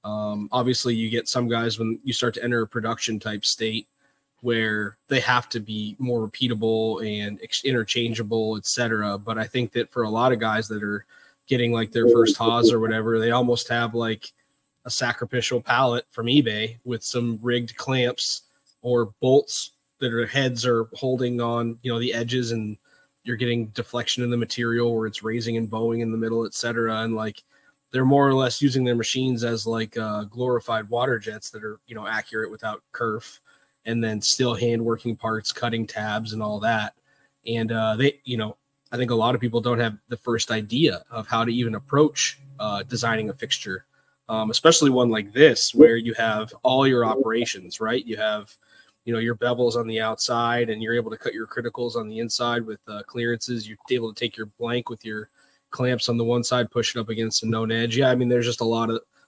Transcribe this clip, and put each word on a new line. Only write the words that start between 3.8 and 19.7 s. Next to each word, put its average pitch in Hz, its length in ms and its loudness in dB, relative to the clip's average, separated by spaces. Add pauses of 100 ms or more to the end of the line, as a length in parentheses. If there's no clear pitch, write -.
where 110 540 0 (120)
they 135 100 2
have 123 300 2
to 120 100 -6
be 107 400 -6
more 123 300 -2
repeatable 110 720 -2
and 104 400 -6
ex-, - 220 -6
interchangeable, 113 920 -2
et 101 100 -8
cetera. 107 520 -2
But 110 200 -6
I 110 100 -4
think 120 240 -4
that 117 180 -4
for 123 140 -4
a 107 60 -4 (100)
lot 127 120 4
of 113 60 0
guys 110 300 -2
that 107 160 -6
are 104 200 -6 (440)
getting, 123 240 2
like, 113 180 0
their 120 180 4
first 117 280 8
Haas 117 340 4
or 117 80 4
whatever, 110 400 0
they 113 140 2
almost 120 360 2
have, 117 260 -2 (120)
like, 110 240 -6 (540)
a 123 60 -8
sacrificial 120 720 -2
pallet 120 500 2
from 117 160 -6
eBay 113 580 2
with 120 180 -4
some 117 400 -2
rigged 120 340 -2
clamps - 680 -2 (400)
or 120 240 2 (140)
bolts - 520 4 (260)